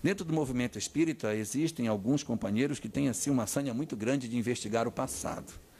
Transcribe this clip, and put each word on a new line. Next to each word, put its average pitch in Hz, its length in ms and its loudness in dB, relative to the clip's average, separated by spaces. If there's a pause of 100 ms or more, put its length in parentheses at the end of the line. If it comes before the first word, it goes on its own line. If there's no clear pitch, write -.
Dentro 196 240 0
do 160 80 0
movimento 123 460 0
espírita, 143 560 0
existem 120 540 0
alguns 110 340 2
companheiros 117 560 0
que - 100 -8
têm, 139 200 2
assim, 127 220 0
uma 123 180 2
sanha 139 260 -2
muito 147 220 -4
grande 123 320 0
de 117 80 -2
investigar 117 500 0
o 117 60 -2
passado. - 600 -6 (280)